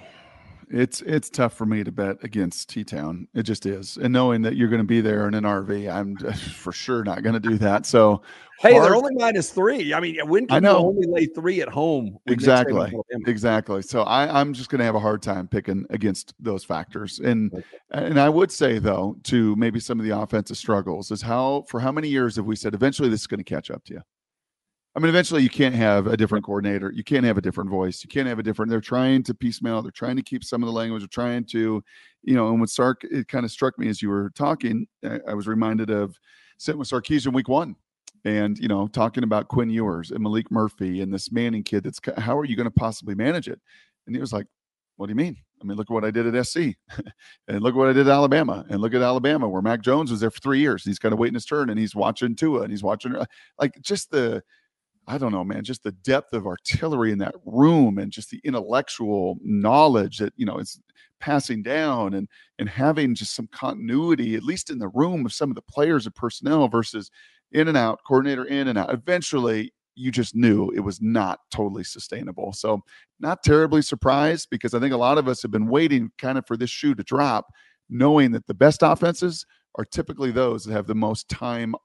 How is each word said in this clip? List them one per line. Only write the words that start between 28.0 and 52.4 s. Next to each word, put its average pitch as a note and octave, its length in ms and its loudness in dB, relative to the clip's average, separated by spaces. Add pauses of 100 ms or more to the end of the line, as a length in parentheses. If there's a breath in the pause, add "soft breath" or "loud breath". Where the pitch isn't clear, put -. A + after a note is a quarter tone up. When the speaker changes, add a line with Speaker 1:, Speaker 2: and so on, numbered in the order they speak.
Speaker 1:
You - 60 -20
can't C3+ 180 -2
have A2+ 140 -4
a - 20 -6
different, A2 260 -2
they're A2+ 120 0
trying B2+ 440 2
to A#2+ 100 -4
piecemeal. A2+ 460 -4
They're - 120 -10
trying B2+ 240 -6
to C3 60 -2
keep B2 200 -8
some A#2+ 180 -6
of A#2 60 -2
the A#2 60 -4
language. A2+ 300 -4
They're G2 60 -14
trying A#2+ 360 -4
to, A2 400 -2 (400 soft breath)
you C3 100 2
know, A2+ 140 2
and A2+ 100 2
what A2+ 120 2
Sark, B2+ 340 0
it - 240 -4
kinda A#2+ 200 -4
struck - 300 -2
me A#2+ 100 -4
as G#2+ 140 -4
you G#2 60 -2
were G2+ 260 -2
talking, B2 540 -2 (160)
I, A2+ 240 -6
I G#2+ 60 -6
was G#2 120 -6
reminded A2 440 0
of G2+ 280 -2 (380 soft breath)
sitting D3+ 240 -6
with B2+ 80 -8
Sarkisian C3+ 440 0
week B2+ 160 0
one C3+ 280 0 (480)
and, G#2 340 0
you - 80 -4
know, G2+ 220 0
talking A#2 340 0
about G#2+ 240 0
Quinn A#2 240 0
Ewers F#2+ 400 -2
and - 100 -6
Malik G#2+ 300 -2
Murphy G2+ 500 -2
and G2 140 -4
this - 160 -8
Manning A#2 320 -2
kid G2+ 220 -4
that's, - 200 -10
c-, - 160 -6
how A#2+ 160 -2
are D3 100 -2
you A#2 100 -4
gonna A#2 120 -2
possibly G#2+ 460 -2
manage C#3 320 -2
it? - 140 -12 (460 soft breath)
And A#2+ 100 -6
he - 40 -6
was A2+ 120 -6
like, G#2 140 -6 (500)
"What G2+ 100 -10
do G#2 60 -8
you G#2+ 40 -4
mean? D3+ 200 -2 (260)
I - 20 -16
mean, G2 120 -8
look G#2+ 140 -8
at A#2 40 -2
what G#2+ 100 0
I A2 60 -2
did A#2 160 -2
at A#2 80 0
S B2 160 -2
C, D#3+ 260 -2 (120)
<laughs> - 580 -18
and G#2 140 -4
look A#2+ 160 0
what C3 120 4
I C3 40 4
did C3+ 160 6
at C#3 40 6
Alabama, C#3+ 560 2
and G2+ 120 -2
look A2+ 140 0
at B2 80 2
Alabama, B2+ 460 0
where F#2+ 140 -2
Mac A2+ 180 0
Jones C3 300 2
was A2 80 -2
there A2 120 0
for - 100 -10
three C3+ 180 0
years. C3+ 240 2
He's G2 160 -4
kinda A2 160 0
waiting A#2 200 0
his A#2 120 -8
turn, D3 240 -2
and G#2+ 80 -2
he's G#2+ 160 -2
watching A2+ 400 -2
Tua, C#3+ 280 0